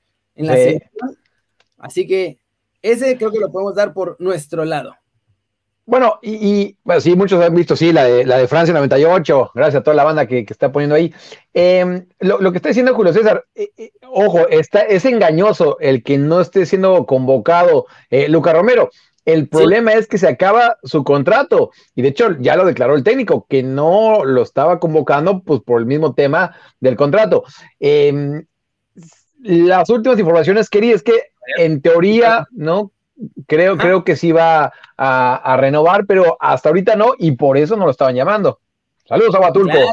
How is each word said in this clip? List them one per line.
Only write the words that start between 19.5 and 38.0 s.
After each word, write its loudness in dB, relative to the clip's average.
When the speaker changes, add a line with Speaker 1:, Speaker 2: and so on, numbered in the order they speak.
Speaker 2:
es 0
que -6
se 0
acaba 0
su -4
contrato, 0
y -4
de 2
hecho -2
ya 0
lo 2
declaró 0
el -2
técnico, -2
que -2
no 0
lo 0
estaba -2
convocando, -2
pues, -2
por -2
el -4
mismo -2
tema -2
del -2
contrato. 0
Em, -2
las 2
últimas 2
informaciones, 0
Keri, 0
es 0
que -2
en -2
teoría, 2
¿no? -6
Creo, 2
Speaker 1:
Ajá. -4
Speaker 2:
creo 0
que 0
sí -2
va 2
a, 0
a -2
renovar, 2
pero 2
hasta -2
ahorita 0
no, 2
y 0
por 0
eso 0
no -2
lo 2
estaban 0